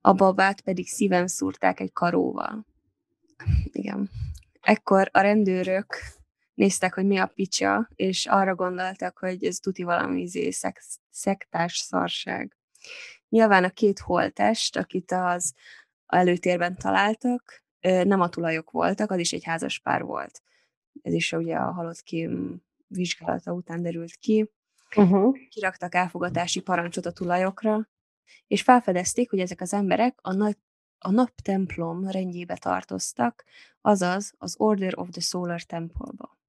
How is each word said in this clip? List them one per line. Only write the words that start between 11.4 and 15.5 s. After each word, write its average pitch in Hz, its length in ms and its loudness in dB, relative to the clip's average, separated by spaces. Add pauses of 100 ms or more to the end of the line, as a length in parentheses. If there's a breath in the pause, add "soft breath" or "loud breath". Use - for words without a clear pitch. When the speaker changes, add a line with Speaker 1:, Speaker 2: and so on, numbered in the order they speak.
Speaker 1:
szarság. - 800 -4 (720 loud breath)
Nyilván 208 360 6
a 185 60 0
két 196 280 2
holttest, - 800 0
akit 185 360 -6
az 180 420 -2 (520 loud breath)